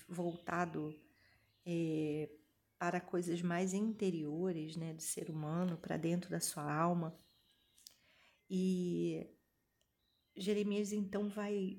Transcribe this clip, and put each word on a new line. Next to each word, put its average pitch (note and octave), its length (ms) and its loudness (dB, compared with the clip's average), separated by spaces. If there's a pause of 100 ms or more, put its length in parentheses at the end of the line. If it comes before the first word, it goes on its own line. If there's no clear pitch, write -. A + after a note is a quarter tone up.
voltado, E3+ 920 -2 (640)
é, D#3 640 0 (520)
para F3 200 2
coisas F3 400 0
mais F3 320 2
interiores, E3+ 1040 0
né, E3 180 -4
do D#3+ 100 -10
ser - 280 -4
humano, D#3+ 480 0
para D#3+ 180 -2
dentro E3 320 2
da E3 120 -2
sua D3 340 -2
alma. E3 420 2 (1300)
E F3 760 2 (1080)
Jeremias, G3+ 580 0
então, G#3 360 0
vai, G3+ 500 -2